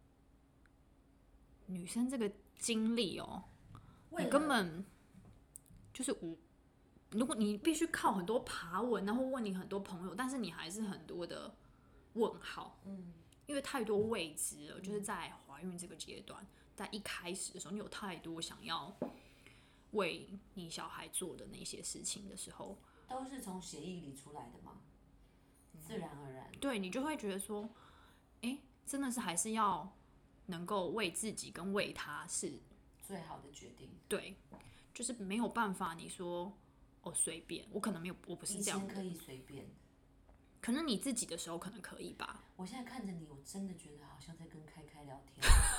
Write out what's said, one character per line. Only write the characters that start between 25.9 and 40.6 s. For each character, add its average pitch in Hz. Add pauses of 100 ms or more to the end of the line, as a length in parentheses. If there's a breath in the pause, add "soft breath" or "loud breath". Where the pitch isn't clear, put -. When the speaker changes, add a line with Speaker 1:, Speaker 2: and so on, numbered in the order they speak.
Speaker 2:
然 160 (140)
而 135
然。 131
Speaker 1:
对， 269
你 185
就 262
会 302
觉 214
得 190
说， 208 (720 loud breath)
诶， 262 (240)
真 277
的 262
是 247
还 175
是 220
要 196 (500)
能 175
够 196
为 185
自 214
己 -
跟 185
为 190
他 151
是 147 (460)
Speaker 2:
最 190
好 156
的 139
决 -
定。 135 (200)
Speaker 1:
对， 196 (560 loud breath)
就 240
是 247
没 202
有 240
办 226
法， 180
你 170
说， 175 (500)
哦， 170
随 165
便， -
我 -
可 208
能 165
没 175
有， 180 (100)
我 175
不 170
是 202
这 202
样 196
的。 196
Speaker 2:
以 -
前 -
可 196
以 175
随 135
便。 131 (920)